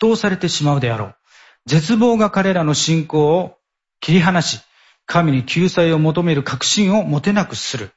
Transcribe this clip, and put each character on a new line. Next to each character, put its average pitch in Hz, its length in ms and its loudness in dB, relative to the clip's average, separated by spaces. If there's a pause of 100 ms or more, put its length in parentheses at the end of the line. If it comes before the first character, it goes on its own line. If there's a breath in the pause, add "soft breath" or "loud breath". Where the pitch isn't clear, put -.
倒 220 140 4
さ 208 140 -2
れ 185 80 -2
て 180 100 -2
し 156 160 -4
ま 143 120 2
う 139 40 0
で 120 120 -2
あ 113 60 -4
ろ 107 80 -6
う。 98 100 -14 (500 soft breath)
絶 156 320 0
望 233 180 4
が 214 160 2
彼 190 220 0
ら 175 100 0
の 151 100 0
信 160 320 0
仰 151 320 2
を 175 200 -6 (420)
切 156 140 -2
り 185 80 6
離 175 200 2
し、 - 200 -6 (440 soft breath)
神 165 260 0
に 131 140 0
救 175 220 0
済 170 260 0
を 156 60 2
求 160 240 0
め 165 120 0
る 139 80 0
確 - 220 -6
信 196 300 0
を 208 80 0
持 147 160 -2
て 202 140 0
な 202 120 0
く - 100 -10
す - 220 -8
る。 101 200 -12